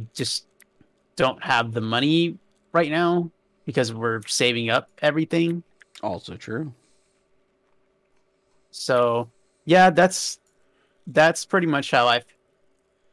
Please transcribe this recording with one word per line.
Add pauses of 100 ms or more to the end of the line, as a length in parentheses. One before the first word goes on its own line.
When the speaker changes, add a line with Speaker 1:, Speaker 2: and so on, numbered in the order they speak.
(140)
Speaker 1:
just (680)
don't
have
the
money (360)
right
now (340)
because
we're
saving
up (120)
everything." (380)
Speaker 2:
Also
true. (2000)
Speaker 1:
So, (320)
yeah,
that's, (680)
that's
pretty
much
how
I, (920)